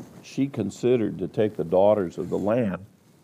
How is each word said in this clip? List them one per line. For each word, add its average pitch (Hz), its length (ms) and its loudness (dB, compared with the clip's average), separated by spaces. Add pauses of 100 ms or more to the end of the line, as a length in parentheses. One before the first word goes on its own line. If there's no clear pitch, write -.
(220)
she - 240 -2
considered 110 720 -2
to 90 80 -4
take 107 300 0
the - 80 -2
daughters 92 520 4
of 87 140 -6
the 87 80 -2
land 101 480 -2 (380)